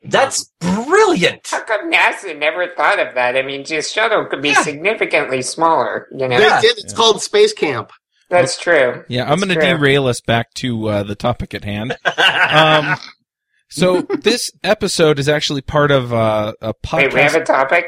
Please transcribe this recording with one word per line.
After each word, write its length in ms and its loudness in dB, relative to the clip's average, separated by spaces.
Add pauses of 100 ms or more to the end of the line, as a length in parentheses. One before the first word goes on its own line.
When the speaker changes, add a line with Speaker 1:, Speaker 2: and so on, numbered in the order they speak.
Speaker 1:
That's 560 -2
brilliant. 880 2
Speaker 2:
How 140 -6
come 280 -4
nasa 460 0
never 300 -2
thought 320 0
of 160 -4
that? 200 0
I 60 2
mean, 240 -6
just 280 -6
shuttle 320 0
could 160 -6
be 80 -2
Speaker 1:
Yeah. 120 2
Speaker 2:
significantly 800 -2
smaller, 680 -2
you 160 -4
know? 100 0
Speaker 3:
They 80 4
Speaker 1:
Yeah. 160 2
Speaker 3:
did. 160 2
It's 160 -14
Speaker 4:
Yeah. 40 -10
Speaker 3:
called 240 2
Space 320 2
Camp. 380 -6 (380)
Speaker 2:
That's 300 2
true. 480 2
Speaker 4:
Yeah, 160 -4
I'm 160 0
Speaker 2:
That's 20 0
Speaker 4:
gonna 140 -2
Speaker 2:
true. 80 2 (140)
Speaker 4:
derail 300 2
us 140 -2
back 340 -2
to, 320 -4
uh, 160 -2
the 120 -8
topic 380 -4
at 100 -10
hand. 380 -8
Speaker 1:
<laughs> 40 -8 (460)
Speaker 4:
Um, 460 2 (720)
so 320 2 (220)
this 280 0 (120)
episode 560 2
is 100 0
actually 320 -2
part 300 2
of, 200 2
uh, 500 0
a 120 -6
podcast. 240 -10
Speaker 2:
Wait, 160 2
we 80 0
have 140 2
a 80 2
topic? 440 2